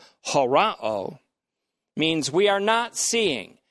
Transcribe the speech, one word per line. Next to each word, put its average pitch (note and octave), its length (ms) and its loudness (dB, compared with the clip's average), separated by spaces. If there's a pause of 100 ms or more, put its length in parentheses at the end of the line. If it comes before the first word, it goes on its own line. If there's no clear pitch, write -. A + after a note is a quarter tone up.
(280)
horao C#3 920 0 (800)
means D#3 340 0
we G3 160 4
are G3 140 2
not A3+ 340 -2
seeing. E3+ 640 -2 (140)